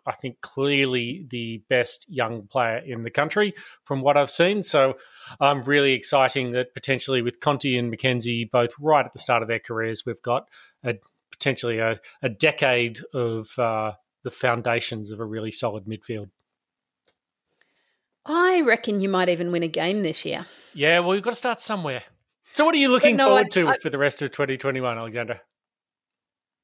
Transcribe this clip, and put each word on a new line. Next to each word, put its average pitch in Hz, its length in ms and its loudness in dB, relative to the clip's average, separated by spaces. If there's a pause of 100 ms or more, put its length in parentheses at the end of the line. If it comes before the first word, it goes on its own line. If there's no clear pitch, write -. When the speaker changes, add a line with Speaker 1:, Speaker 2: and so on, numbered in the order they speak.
Speaker 1:
I 139 60 -4
think - 300 -12
clearly 135 840 -2
the 117 420 -10
best 123 380 0
young 117 360 -4
player 117 420 -2
in 117 160 -10
the 113 80 -8
country 185 460 0 (300)
from 135 160 -4
what 143 140 4
I've 143 140 4
seen. 190 320 2
So, 135 360 2 (420)
um, 139 240 2
really 139 300 4
exciting 127 580 2
that 123 240 -4
potentially 131 480 -2
with 120 160 -6
Conti 135 400 0
and 117 120 -2
McKenzie 117 600 -2
both 120 280 2
right 147 240 4
at - 80 -6
the 131 60 -14
start 117 240 0
of 110 60 -6
their 113 100 -2
careers, 113 480 -6
we've 120 160 -8
got 123 260 -2 (360)
a, 117 160 -4 (320)
potentially 120 480 -2
a, 113 200 -2 (220)
a 131 80 -2
decade 123 680 0 (120)
of, 113 460 -4
uh, 110 360 -2 (280)
the 123 80 -10
foundations 117 800 -2
of 107 100 -12
a 113 60 -8
really 107 260 -8
solid 107 340 -6
midfield. 107 440 -10 (1900)
Speaker 2:
I 349 380 4
reckon 226 380 2
you 196 100 0
might 185 200 2
even 175 220 0
win 170 120 0
a 165 40 -2
game 175 360 -2
this 156 220 -4
year. 160 200 -6 (300)
Speaker 1:
Yeah, 156 240 4
well, 180 160 2
you've 196 80 -4
gotta 226 120 -2
start 233 240 -4
somewhere. 156 440 -6 (500)
So 302 120 4
what 330 80 6
are 294 60 4
you 277 80 6
Speaker 2:
But 247 60 6
Speaker 1:
looking 247 220 6
Speaker 2:
no, 269 100 4
Speaker 1:
forward 262 200 6
Speaker 2:
I, 180 160 0
Speaker 1:
to 160 60 2
Speaker 2:
I 262 100 2
Speaker 1:
for - 140 -4
the 139 80 -4
rest 143 240 0
of 135 80 -6
twenty 135 260 -2
twenty-one, 127 400 -4
Alexandra? 113 420 -8 (1200)